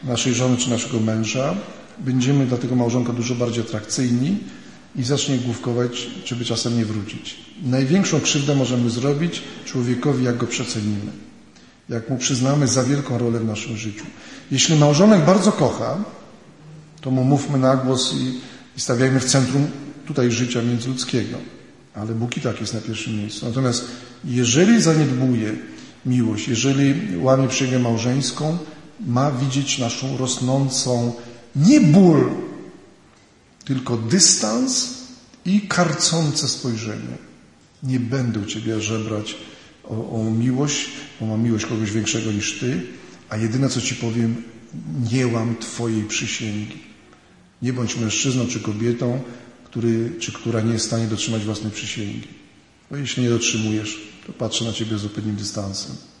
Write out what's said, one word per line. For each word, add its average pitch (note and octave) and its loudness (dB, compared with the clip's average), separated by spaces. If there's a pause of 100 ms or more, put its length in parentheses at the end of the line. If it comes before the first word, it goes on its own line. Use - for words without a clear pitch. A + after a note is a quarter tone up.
naszej B2 0
żony B2+ 2
czy B2 0
naszego A#2 0
męża, A2 0 (440)
będziemy C3 2
dla A#2+ 0
tego A#2+ -2
małżonka A#2+ 2
dużo A#2+ -2
bardziej A#2+ -2
atrakcyjni B2 0 (580)
i C3+ -2
zacznie C3+ 0
główkować, A#2+ -2 (180)
czy A#2+ -6
by A#2+ -4
czasem A#2 -2
nie A2+ 2
wrócić. G#2+ -8 (260)
Największą C#3 2
krzywdę C#3 2
możemy B2 2
zrobić C#3+ 0 (220)
człowiekowi, B2+ 0
jak A#2+ 0
go A#2+ -2
przecenimy, G#2 -4 (760)
jak A#2 -6
mu B2+ -2
przyznamy C#3 2
za B2 2
wielką C#3 0
rolę A#2 0
w A2+ -4
naszym A2 -4
życiu. G#2+ -8 (460)
Jeśli C#3 2
małżonek D3+ 8
bardzo F#3+ 6
kocha, C3 0 (960)
to C3 -4
mu C3 2
mówmy C#3 2
na C3 6
głos B2+ 0
i, B2+ -2 (360)
i - -10
stawiajmy C3 2
w A#2 -2
centrum C3+ 4 (400)
tutaj C3 2
życia A#2+ 0
międzyludzkiego. A#2+ -2 (560)
Ale G#2+ -6
Bóg A#2 -4
i D#3+ -4
tak A#2 -4
jest A2 -6
na A2 -6
pierwszym A2 -6
miejscu. G#2+ -6
Natomiast A#2+ 0 (400)
jeżeli C#3+ 6
zaniedbuje B2+ 4 (540)
miłość, A2+ 0
jeżeli C3+ 4 (220)
łamie C3 4
przysięgę B2+ 0
małżeńską, B2+ 0 (480)
ma C3 2
widzieć C3+ 0
naszą C3 -4
rosnącą B2+ 0 (440)
nie A3+ 8
ból, D#3+ 8 (1300)
tylko B2+ -2
dystans G#3+ 2 (500)
i G3 4
karcące D#3+ 0
spojrzenie. A2 -6 (640)
„Nie B2+ 0
będę A2+ -2
u G2+ -4
ciebie A2 -4
żebrać G#2+ -4 (480)
o, A2+ -6
o A2 0
miłość, B2+ 0 (300)
bo A2+ -4
mam A2 -2
miłość A2+ 0
kogoś A2 -2
większego A2 -2
niż G#2 -4
ty, C#3+ -2 (480)
a - -8
jedyne, A2+ 0
co A#2+ -2
ci A2 -4
powiem, A#2 -2 (720)
nie B2+ 2
łam A2+ -2
twojej A2+ -4
przysięgi”. G#2+ -6 (840)
Nie B2 -2
bądź A#2+ -4
mężczyzną A#2+ 0
czy G#2+ -4
kobietą, A#2+ -2 (440)
który, A#2 0
czy - -8
która A#2 -2
nie A2+ 0
jest A2 -2
w - -6
stanie A2+ 0
dotrzymać G#2+ -2
własnej G#2+ -4
przysięgi. A2 -8 (600)
Bo C#3+ -8
jeśli C3 -4
nie A#2+ 2
dotrzymujesz, A2 -2 (180)
to - -14
patrzę - -4
na A#2 -4
ciebie A2 -4
z G2+ -6
odpowiednim G#2+ -4
dystansem. G2 -8 (240)